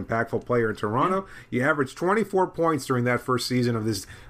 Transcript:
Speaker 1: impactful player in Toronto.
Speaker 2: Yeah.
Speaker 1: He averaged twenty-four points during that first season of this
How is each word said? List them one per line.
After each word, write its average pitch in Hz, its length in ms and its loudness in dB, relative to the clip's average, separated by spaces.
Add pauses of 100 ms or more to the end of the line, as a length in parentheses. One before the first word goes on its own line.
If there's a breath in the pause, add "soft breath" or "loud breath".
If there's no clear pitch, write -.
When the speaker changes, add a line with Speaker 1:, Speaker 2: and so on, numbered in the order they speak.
Speaker 1:
impactful 117 420 -2
player 117 260 2
in 101 40 -8
Toronto. 165 500 0 (240 loud breath)
Speaker 2:
Yeah. 123 120 -2
Speaker 1:
He - 0 -
averaged 143 340 0
twenty-four 190 520 2
points 160 380 0
during 123 200 2
that 120 160 2
first 123 260 -2
season 120 300 2
of 107 80 -4
this 107 220 -2 (220 loud breath)